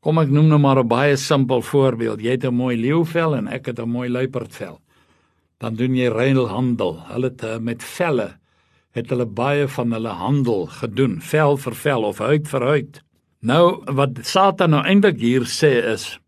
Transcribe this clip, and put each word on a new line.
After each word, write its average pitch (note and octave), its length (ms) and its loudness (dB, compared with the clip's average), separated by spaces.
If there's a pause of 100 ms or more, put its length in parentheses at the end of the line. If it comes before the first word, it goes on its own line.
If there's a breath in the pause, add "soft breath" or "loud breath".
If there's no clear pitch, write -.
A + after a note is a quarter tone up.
Kom D#3 180 0
ek D3+ 140 2
noem D3+ 160 6
nou D3+ 100 6
maar C#3 200 6
'n B2 100 2
baie C3+ 280 2
simpel C3+ 460 0
voorbeeld. A#2 580 0
Jy A2+ 100 -2
het B2+ 140 -2
'n B2+ 100 0
mooi B2 220 0
leeuvel D#3+ 600 0
en G#2 120 -4
ek - 180 -8
het A#2+ 120 -8
'n A#2 100 -6
mooi B2 200 -4
luiperdvel. B2 720 -6 (800)
Dan A2+ 160 -6
doen B2+ 200 -2
jy B2+ 140 2
ruilhandel. A#2 960 0
Hulle B2+ 200 -4
het, B2+ 160 -8
eh, A2+ 160 -8
met A#2 240 -6
velle B2+ 560 -4 (520)
het A#2+ 200 -8
hulle B2 160 -2
baie C3 420 -2
van A#2+ 240 -4
hulle A2+ 160 -4
handel G#2+ 580 -2
gedoen, A#2+ 540 -4
vel D3 360 2
vir C3 180 -8
vel C3 280 -2
of G#2 160 -2
huid D3 300 0
vir C3+ 140 -2
huid. C#3 400 -2 (380)
Nou, D#3+ 440 2
wat C#3 380 -2
Satan F#3+ 480 4
nou C#3+ 140 4
eintlik G3 360 4
hier A#2+ 220 2
sê B2 500 2
is - 360 -8